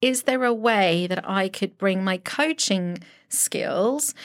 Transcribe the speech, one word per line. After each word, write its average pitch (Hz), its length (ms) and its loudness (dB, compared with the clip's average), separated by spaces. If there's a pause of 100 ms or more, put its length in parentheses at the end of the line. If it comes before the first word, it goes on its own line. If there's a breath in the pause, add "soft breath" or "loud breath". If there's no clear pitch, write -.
Is 254 220 0
there 254 200 0
a 240 100 4
way 196 540 2
that 185 200 -4
I 190 220 0
could 196 280 -6
bring 190 260 0
my 190 140 0
coaching 190 840 -2 (300 loud breath)
skills?" - 840 -2 (120)